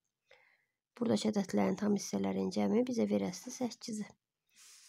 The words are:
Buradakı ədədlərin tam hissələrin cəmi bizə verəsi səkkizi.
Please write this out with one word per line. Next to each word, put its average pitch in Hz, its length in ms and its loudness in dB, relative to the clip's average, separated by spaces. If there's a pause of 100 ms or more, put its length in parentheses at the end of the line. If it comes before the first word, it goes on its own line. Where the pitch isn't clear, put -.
(1000)
Buradakı 214 320 2
ədədlərin 196 500 2
tam 208 160 2
hissələrin 196 560 -2
cəmi 208 320 2
bizə 233 240 0
verəsi 196 460 -2
səkkizi. 220 500 -6 (840)